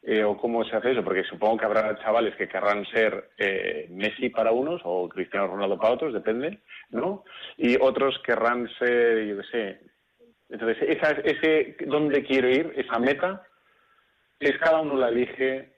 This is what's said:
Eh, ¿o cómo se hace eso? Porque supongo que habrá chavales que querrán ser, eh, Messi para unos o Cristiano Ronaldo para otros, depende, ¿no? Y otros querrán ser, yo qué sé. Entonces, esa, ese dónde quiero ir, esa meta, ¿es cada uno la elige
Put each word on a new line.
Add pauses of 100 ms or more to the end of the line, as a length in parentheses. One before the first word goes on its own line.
Eh,
¿o
cómo
se
hace
eso?
Porque
supongo
que
habrá
chavales
que
querrán
ser,
eh,
Messi
para
unos
o
Cristiano
Ronaldo
para
otros,
depende, (320)
¿no? (320)
Y
otros
querrán (100)
ser,
yo
qué
sé. (680)
Entonces, (100)
esa, (120)
ese (100)
dónde
quiero
ir,
esa
meta, (960)
¿es
cada
uno
la
elige